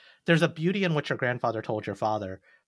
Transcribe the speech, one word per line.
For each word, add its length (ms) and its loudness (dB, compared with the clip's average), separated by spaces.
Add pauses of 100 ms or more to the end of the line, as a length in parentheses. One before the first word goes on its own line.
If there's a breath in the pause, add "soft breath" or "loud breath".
(260 loud breath)
there's 160 6
a 60 4
beauty 360 0
in 100 2
what 160 0
your 80 -2
grandfather 440 0
told 240 -4
your 100 -6
father, 440 -2 (280 soft breath)